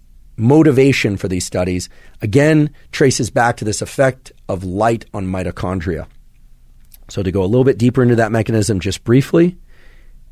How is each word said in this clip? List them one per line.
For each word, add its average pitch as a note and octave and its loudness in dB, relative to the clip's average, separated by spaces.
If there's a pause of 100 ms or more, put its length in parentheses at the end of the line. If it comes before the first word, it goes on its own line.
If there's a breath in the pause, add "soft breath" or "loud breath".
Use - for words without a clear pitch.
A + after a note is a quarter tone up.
(380)
motivation C3+ 4
for F#2+ -6
these F2+ -4
studies, F2+ -4 (340 soft breath)
again, D3 2 (180 soft breath)
traces C3 0
back A#2+ 0
to - -10
this G#2 -6
effect - -4 (160)
of F#2+ -6
light G#2 -2
on G2 -8
mitochondria. F2+ -6 (1040)
So - -8
to F#2 -2
go F#2+ 0
a - 0
little A#2+ 2
bit C3 2
deeper B2 0
into A#2+ 2
that A2+ 0
mechanism A2 -2
just F#2+ -6
briefly, E3 2 (760 soft breath)